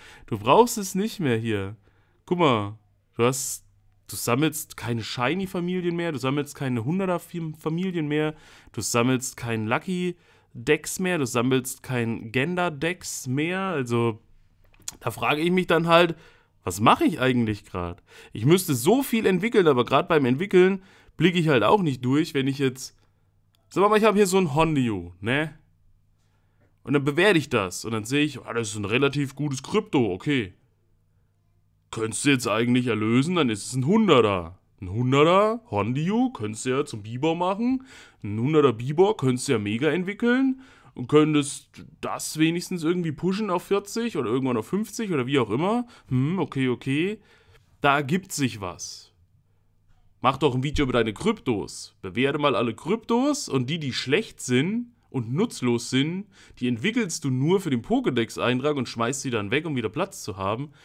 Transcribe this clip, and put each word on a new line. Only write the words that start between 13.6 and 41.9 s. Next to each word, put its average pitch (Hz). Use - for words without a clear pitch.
da 117
frage 135
ich 175
mich 185
dann 165
halt, 170
„Was -
mache 180
ich 165
eigentlich 120
grad?“ 87
Ich 107
müsste 170
so 175
viel 226
entwickeln, 190
aber 123
grad 139
beim 151
Entwickeln 185
blicke 175
ich 160
halt 127
auch 208
nicht 127
durch, 143
wenn 135
ich 139
jetzt, 135
sagen 180
wir 214
mal, 214
ich 202
habe 208
hier 208
so 180
ein 165
Honryu, 123
ne? 143
Und 123
dann 143
bewerte 170
ich 147
das 98
und 110
dann 110
sehe 143
ich, 123
„Ah, 110
das 113
ist 104
ein 104
relativ 135
gutes 147
Krypto, 156
okay.“ 107
Könntest 110
du 143
jetzt 120
eigentlich 123
erlösen, 117
dann 151
ist 104
es 123
ein 131
Hunderter. 117
Ein 92
Hunderter 160
Honryu 165
könntest 107
du 127
ja 139
zum 107
Biber 131
machen. 226
Ein 104
Hunderter 139
Biber 151
könntest 127
du 135
ja 110
mega 113
entwickeln 240
und 123
könntest 147